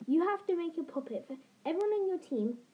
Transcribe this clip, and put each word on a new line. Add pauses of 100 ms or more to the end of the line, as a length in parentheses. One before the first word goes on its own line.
you
have
to
make
a
puppet.
For (280)
everyone
on
your
team (140)